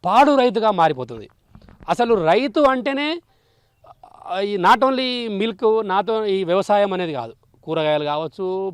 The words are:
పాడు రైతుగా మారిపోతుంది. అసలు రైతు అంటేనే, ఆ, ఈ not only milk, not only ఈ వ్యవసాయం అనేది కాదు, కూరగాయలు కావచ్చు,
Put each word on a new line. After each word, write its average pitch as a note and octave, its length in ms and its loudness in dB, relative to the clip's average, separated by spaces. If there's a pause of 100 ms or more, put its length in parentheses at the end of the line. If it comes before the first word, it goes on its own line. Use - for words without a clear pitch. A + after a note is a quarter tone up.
పాడు C4 300 4
రైతుగా A3 360 2
మారిపోతుంది. B2+ 580 -2 (600)
అసలు A#3 240 0
రైతు G#3 460 2
అంటేనే, C#4 640 0 (1040)
ఆ, F#3 140 -6
ఈ G3+ 180 -2
not G3+ 220 4
only B3+ 480 -2 (140)
milk, A3 400 0
not G3 220 0
only G#3+ 220 -4
ఈ F#3+ 180 0
వ్యవసాయం G3 500 0
అనేది F3+ 200 -4
కాదు, A#2 200 -8 (300)
కూరగాయలు D3+ 400 -2
కావచ్చు, F#3 720 -6